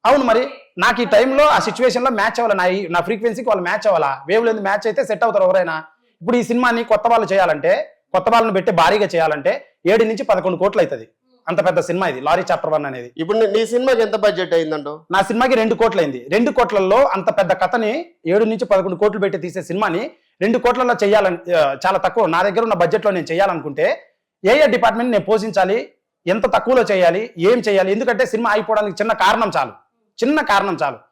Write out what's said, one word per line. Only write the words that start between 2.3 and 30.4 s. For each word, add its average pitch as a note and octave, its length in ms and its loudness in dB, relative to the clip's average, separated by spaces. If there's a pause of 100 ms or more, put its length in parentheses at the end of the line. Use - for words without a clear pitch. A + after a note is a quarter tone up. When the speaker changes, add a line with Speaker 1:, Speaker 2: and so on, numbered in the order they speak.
Speaker 1:
అవ్వాలి, G#3+ 200 2
నా F3+ 60 2
ఈ, F#3 140 0 (160)
నా F3 40 4
ఫ్రీక్వెన్సీకి A3 500 -4
వాళ్ళు F#3+ 180 0
మ్యాచ్ G#3+ 180 -2
అవ్వాలా, D#3+ 240 2 (180)
వేవ్ A3+ 200 2
లెంత్ G#3+ 200 -2
మ్యాచ్ G#3 220 -2
అయితే C4+ 140 -2
సెట్ A3 200 -2
అవుతారు G3+ 200 2
ఎవరైనా. F3+ 320 2 (440)
ఇప్పుడు A3+ 160 0
ఈ A#3 60 2
సినిమాని A#3 420 0
కొత్త G#3+ 240 0
వాళ్ళు A3+ 240 2
చేయాలంటే, E3+ 400 2 (420)
కొత్త F#3 200 0
వాళ్ళని A3 240 2
పెట్టి G3 140 0
భారీగా F3+ 420 2
చేయాలంటే D#3+ 400 0 (320)
ఏడు A3 180 4
నుంచి A3 200 -2
పదకొండు F#3 320 0
కోట్లు G3+ 280 0
అవుతుంది. B2 240 -8 (380)
అంత D3 200 -2
పెద్ద F3 140 2
సినిమా F3+ 320 -4
ఇది B2+ 80 -8
లారీ E3 300 0
చాప్టర్ D#3 220 -2
వన్ D3 160 -2
అనేది. B2 320 -12
Speaker 2:
ఇప్పుడు F#3+ 180 -2
నీ, A3 80 4
నీ G#3+ 200 0
సినిమాకి A#3+ 400 0
ఎంత G#3+ 180 -4
బడ్జెట్ F3+ 320 0
అయిందంటో? D3+ 360 -2 (180)
Speaker 1:
నా F#3+ 120 2
సినిమాకి A#3+ 380 0
రెండు A3 140 0
కోట్లు G#3 260 0
అయింది. C3+ 200 -4 (120)
రెండు A#3+ 180 2
కోట్లలో G#3 480 2 (160)
అంత F#3 140 -2 (100)
పెద్ద F#3 140 0
కథని G#3+ 400 0 (340)
ఏడు G3+ 240 2
నుంచి A3 140 -4
పదకొండు F#3+ 380 0
కోట్లు G#3 180 0
పెట్టి F#3+ 180 -2
తీసే E3+ 240 -10
సినిమాని F#3+ 400 -4 (400)
రెండు A3+ 160 0
కోట్లలో A#3+ 360 0 (100)
చేయాలని, G3 340 2 (160)
ఆ, C#3+ 220 2 (100)
చాలా - 120 0
తక్కువ. G3 280 0
నా E3 160 0
దగ్గర G3+ 200 0
ఉన్న A3+ 200 -2
బడ్జెట్లో G#3 280 0
నేను F3+ 220 -4
చేయాలనుకుంటే D#3+ 540 -2 (580)
ఏ G#3 100 4 (100)
ఏ - 20 4
డిపార్ట్‌మెంట్ A#3 440 0
నేను G3+ 140 0
పోషించాలి, G3+ 540 0 (480)
ఎంత G3+ 280 2
తక్కువలో A#3 380 2
చేయాలి, F#3 460 2
ఏం G#3+ 200 2 (100)
చేయాలి, F#3+ 240 2
ఎందుకంటే A#3 340 0
సినిమా A3+ 240 -2
అయిపోవడానికి G#3+ 520 -2
చిన్న A3 100 -2 (120)
కారణం A3 320 2
చాలు, B2 160 -4 (500)
చిన్న D4 180 2